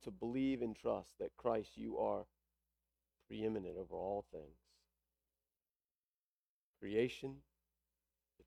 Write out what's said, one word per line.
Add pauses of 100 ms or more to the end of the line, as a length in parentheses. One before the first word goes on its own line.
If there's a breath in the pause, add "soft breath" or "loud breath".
to
believe
and
trust (100)
that
Christ,
you
are (1000)
preeminent
over
all
things. (2250)
Creation, (1000)
the